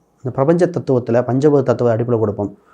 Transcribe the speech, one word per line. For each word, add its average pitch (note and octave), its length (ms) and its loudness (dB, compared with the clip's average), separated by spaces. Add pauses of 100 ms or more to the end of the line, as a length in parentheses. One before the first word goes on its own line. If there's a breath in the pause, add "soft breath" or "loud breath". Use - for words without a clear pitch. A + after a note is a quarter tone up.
(180)
இந்த B2+ 140 -8
பிரபஞ்ச E3+ 340 2
தத்துவத்துல A#2+ 580 0
பஞ்சபூத C3+ 400 2
தத்துவ A#2+ 320 0
அடிப்படையில A#2 240 -2
கொடுப்போம். G2+ 380 -4 (160 soft breath)